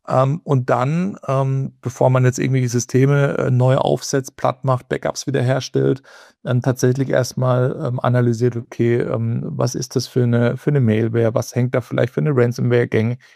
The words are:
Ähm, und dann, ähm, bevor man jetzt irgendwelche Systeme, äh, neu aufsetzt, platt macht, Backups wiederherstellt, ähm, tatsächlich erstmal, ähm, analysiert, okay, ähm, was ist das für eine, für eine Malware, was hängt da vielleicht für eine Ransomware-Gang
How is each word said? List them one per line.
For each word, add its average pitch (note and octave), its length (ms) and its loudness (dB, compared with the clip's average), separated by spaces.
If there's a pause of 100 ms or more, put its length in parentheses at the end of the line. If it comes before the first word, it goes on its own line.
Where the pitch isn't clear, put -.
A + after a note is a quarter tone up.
Ähm, C3+ 380 0
und C3 260 0
dann, D3+ 480 0 (120)
ähm, C3+ 520 -2
bevor B2+ 280 0
man B2+ 160 4
jetzt B2+ 120 2
irgendwelche C3 300 0
Systeme, C3+ 680 2
äh, C3 140 0
neu B2+ 260 4
aufsetzt, - 580 -2
platt - 300 -2
macht, B2+ 240 -2
Backups - 380 -4
wiederherstellt, C3+ 760 0 (400)
ähm, B2 180 0
tatsächlich C3 460 0
erstmal, B2+ 760 0
ähm, B2+ 200 -4
analysiert, A#2+ 560 2
okay, A#2+ 400 0
ähm, A#2 480 -2
was B2+ 300 -2
ist - 200 -6
das B2+ 120 -4
für B2 160 0
eine, A#2+ 340 0
für D#3 140 -4
eine C#3+ 100 2
Malware, A2+ 520 0
was A#2 220 -4
hängt B2 180 -2
da B2+ 60 2
vielleicht B2 340 -2
für - 60 -4
eine D3+ 160 0
Ransomware-Gang A#2+ 840 0 (180)